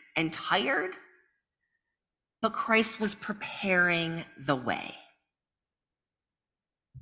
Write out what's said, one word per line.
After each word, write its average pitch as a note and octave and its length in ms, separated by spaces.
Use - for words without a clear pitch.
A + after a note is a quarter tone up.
and D#3+ 180
tired, - 600
but A3 100
Christ A3 480
was G#3 140
preparing F3 1080
the C#3 180
way. A2 380